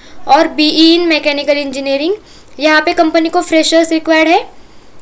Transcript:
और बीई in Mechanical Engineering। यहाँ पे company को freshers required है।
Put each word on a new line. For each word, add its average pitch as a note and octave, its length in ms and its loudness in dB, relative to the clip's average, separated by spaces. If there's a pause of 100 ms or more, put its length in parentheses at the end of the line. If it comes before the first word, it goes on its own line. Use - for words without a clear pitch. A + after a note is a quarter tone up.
(280)
और D#4 220 2
बीई D#4 480 2
in E4+ 140 0
Mechanical D4 520 -2
Engineering। C#4 520 -4 (440)
यहाँ D#4 220 2
पे F4 120 -2
company E4 340 0
को F4 140 -2
freshers E4 500 0
required D#4+ 360 0
है। F4 100 4 (640)